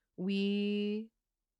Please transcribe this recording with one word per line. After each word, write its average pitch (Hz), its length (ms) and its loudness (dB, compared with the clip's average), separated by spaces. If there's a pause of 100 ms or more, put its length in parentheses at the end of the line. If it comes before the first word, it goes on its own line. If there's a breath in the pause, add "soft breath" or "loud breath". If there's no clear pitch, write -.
(160)
we 202 920 0 (500)